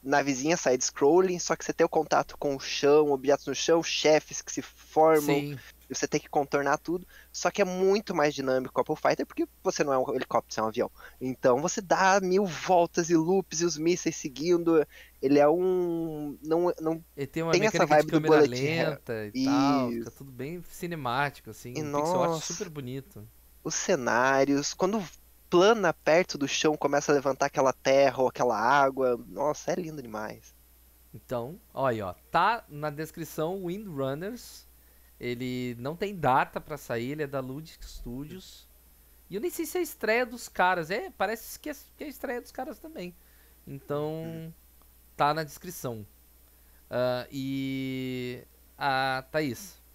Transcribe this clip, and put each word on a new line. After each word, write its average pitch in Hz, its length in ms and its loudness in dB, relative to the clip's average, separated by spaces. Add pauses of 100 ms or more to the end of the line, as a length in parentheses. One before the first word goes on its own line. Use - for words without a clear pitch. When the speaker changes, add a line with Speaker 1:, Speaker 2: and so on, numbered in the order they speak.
Speaker 1:
navezinha 139 540 0
side-scrolling, 170 800 2
só 165 180 -2
que - 80 -14
você - 80 -6
tem - 120 2
o 170 40 2
contato 147 480 0
com 143 180 -2
o 135 60 -8
chão, 147 500 4
objetos 135 360 0
no 139 80 -4
chão, 165 280 2
chefes - 600 2
que - 100 -16
se - 80 -6
formam, 151 800 2
Speaker 2:
Sim. 143 180 -10 (280)
Speaker 1:
e 131 60 -10
você 143 120 -4
tem 151 140 0
que - 80 -20
contornar 143 500 0
tudo, 180 280 -6 (260)
só - 180 -2
que - 120 0
é - 20 6
muito 190 500 2
mais 147 200 2
dinâmico 131 360 0
o 127 140 0
Couple 156 160 -4
Fighter, - 260 0
porque - 220 -6 (140)
você 180 200 0
não 147 120 0
é 131 40 4
um 123 160 -2
helicóptero, 123 400 -2
você 117 60 -4
é - 20 0
um 110 40 0
avião. 110 240 -2 (300)
Então 127 400 2
você 185 200 -4
dá 190 400 4
mil 185 240 2
voltas 170 640 2
e 170 80 4
loops 165 460 2
e - 20 2
os 160 140 -2
mísseis 165 380 0
seguindo, 165 720 2 (360)
ele 139 160 4
é 143 100 8
um, 165 960 0
não, 165 280 2 (100)
não 160 220 -2 (140)
Speaker 2:
Ele 139 100 -6
tem 160 160 -6
uma 165 100 0
Speaker 1:
tem 180 140 4
essa 214 120 0
Speaker 2:
mecânica 151 180 4
de 151 60 8
Speaker 1:
vibe 156 80 -2
do 165 100 4
Speaker 2:
câmera 156 220 6
Speaker 1:
Bullet 127 240 2
Hell. 156 320 0
Speaker 2:
lenta 110 280 -6
e 104 60 -10
tal, 135 600 2
Speaker 1:
Isso. - 20 -4
Speaker 2:
fica 117 160 -8
tudo 139 200 -18
bem 143 340 -10
cinemático, 143 840 -6
assim, 123 240 -16
Speaker 1:
E 151 80 -6
Speaker 2:
um 151 40 -6
pixel 151 360 0
art 170 100 0
Speaker 1:
nossa, 156 100 -4
Speaker 2:
super 180 260 -8
bonito. 131 580 -12 (360)
Speaker 1:
os 156 120 -6
cenários, 135 1000 2
quando 196 280 -2 (480)
plana 190 420 6
perto 165 440 2
do 143 120 -2
chão, 156 280 2
começa 143 360 0
a - 20 6
levantar 139 320 0
aquela 135 260 2
terra 135 500 4
ou 123 60 4
aquela 120 300 0
água, 131 580 2 (120)
nossa, 147 440 -4
é - 40 0
lindo 156 260 -10
demais. 110 520 -10 (600)
Speaker 2:
Então, 120 460 -10 (120)
olha 131 220 0
aí, 107 80 -4
ó, 90 120 -8 (160)
tá 208 380 0
na 147 220 -8
descrição 160 760 -8
Windrunners, 175 1000 -8 (540)
ele 123 580 -6
não 139 180 -8
tem 202 200 -6
data 151 440 2
pra 151 160 -10
sair, 123 360 -6
ele 151 120 -6
é - 20 -6
da 135 140 -6
Ludic 135 460 -12
Studios, 147 840 -14 (600)
e 175 60 -8
eu 208 60 -4
nem 349 80 -2
sei 330 160 -6
se 349 120 -4
é - 20 0
a 339 40 0
estreia 240 420 0
dos 233 220 -14
caras, 180 420 0
é, 277 200 -6
parece - 500 -6
que 302 100 -10
é, 285 40 -8 (220)
que - 80 -12
é 311 40 -10
a - 20 -12
estreia 247 300 -8
dos - 120 -20
caras 262 260 -10
também, 233 360 -14 (520)
então, 147 460 -6 (100)
Speaker 1:
Uhum. 165 300 -12 (640)
Speaker 2:
tá 147 180 2
na 160 100 -4
descrição. 131 600 -12 (840)
Ah, 123 420 -2
e 131 1120 -6 (340)
a 135 520 -2
Thaís? 123 520 -4 (120)